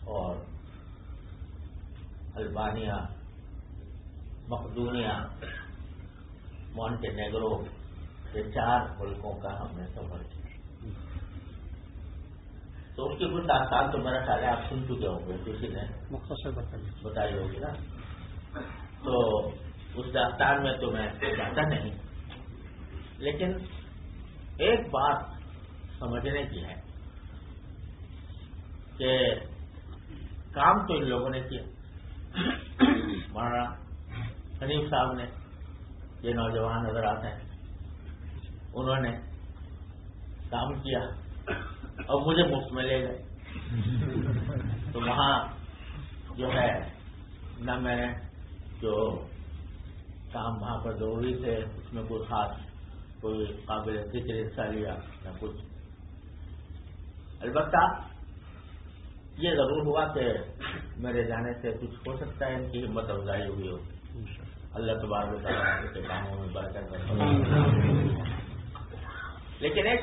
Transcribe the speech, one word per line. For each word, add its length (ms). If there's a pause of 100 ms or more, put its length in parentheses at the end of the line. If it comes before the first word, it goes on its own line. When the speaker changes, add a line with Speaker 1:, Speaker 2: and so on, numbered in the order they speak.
Speaker 1:
اور 300 (2000)
البانیا، 640 (1500)
مقدونیا، 720 (1600)
مونٹینیگرو، 880 (720)
یہ 100
چار 360 (200)
ملکوں 340
کا 280
ہم 160
نے 100
سفر 360
کیا۔ 220 (2500)
تو 100
اس 140
کی 60
کچھ 180
داستان 480
تو 60
میرا 280
خیال 180
ہے 40
آپ 220
سن 140
چکے 240
ہوں 200
گے، 60 (120)
کسی 220
نے 140 (300)
Speaker 2:
مختصر 400
بتائیے۔ 380 (120)
Speaker 1:
بتائی 320
ہوگی 240
نا۔ 160 (1300)
تو 440 (480)
اس 180
داستان 500
میں 100
تو 180
میں 160 (140)
جاتا 400
نہیں، 280 (1300)
لیکن 360 (1040)
ایک 220
بات 460 (760)
سمجھنے 440
کی 220
ہے 100 (2250)
کہ 380 (1160)
کام 340
تو 60
ان 160
لوگوں 200
نے 120
کیا۔ 200 (1700)
مولانا 560 (760)
حنیف 280
صاحب 220
نے، 120 (1000)
یہ 120
نوجوان 520
حضرات 380
ہیں، 160 (1300)
انہوں 280
نے 100 (1400)
کام 240
کیا 260 (1080)
اور 180
مجھے 300
مفت 180
میں 100
لے 240
گئے۔ 180 (1700)
تو 80
وہاں 460 (880)
جو 160
ہے 260 (800)
نہ 160
میں 200
نے 120 (720)
جو 440 (1080)
کام 280
وہاں 160
پر 200
ضروری 360 (100)
تھے 140
اس 360
میں 100
کوئی 260
خاص، 220 (720)
کوئی 240 (200)
قابل 380
ذکر 440
حصہ 140
لیا، 340 (280)
نہ 60 (100)
کچھ۔ 160 (1900)
البتہ 360 (1600)
یہ 140
ضرور 340
ہوا 280
کہ 200 (640)
میرے 260
جانے 380
سے 100
کچھ 360
ہو 100
سکتا 280
ہے 100
ان 160
کی 140
ہمت 240
افزائی 380
ہوئی 220
ہو۔ 80 (960)
اللہ 180
تبارک 420
و 100
تعالیٰ 500
کے 80
کاموں 380
میں 140
برکت 240
عطا 200 (100)
فرمائے۔ 260 (2250)
لیکن 280
ایک 160